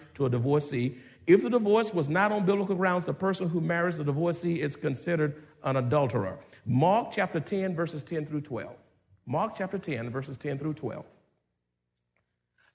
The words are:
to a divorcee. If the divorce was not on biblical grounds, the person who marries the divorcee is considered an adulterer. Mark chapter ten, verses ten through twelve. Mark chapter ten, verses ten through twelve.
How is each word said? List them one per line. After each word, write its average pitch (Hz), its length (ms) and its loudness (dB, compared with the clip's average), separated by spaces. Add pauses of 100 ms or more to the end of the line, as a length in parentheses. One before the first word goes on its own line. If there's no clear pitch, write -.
(160)
to 139 100 0
a 123 40 2
divorcee. 127 680 0 (280)
If 180 160 8
the 240 80 0
divorce 220 440 4
was 151 160 0
not 196 200 4
on 208 140 0
biblical 196 300 2
grounds, 180 320 2
the 175 80 -2
person 185 340 0
who 165 140 0
marries 170 340 0
the 151 80 -4
divorcee 170 560 0
is 147 160 -4
considered 151 680 -2 (200)
an 135 140 0
adulterer. 120 640 0 (320)
Mark 180 420 4
chapter 185 280 -2
ten, 190 340 -2
verses 160 280 -4
ten 156 240 -6
through 151 160 -6
twelve. 117 340 -10 (480)
Mark 185 320 -2
chapter 190 220 -4
ten, 120 320 -6
verses 135 260 -8
ten 139 220 -6
through 156 160 -4
twelve. - 320 -8 (1700)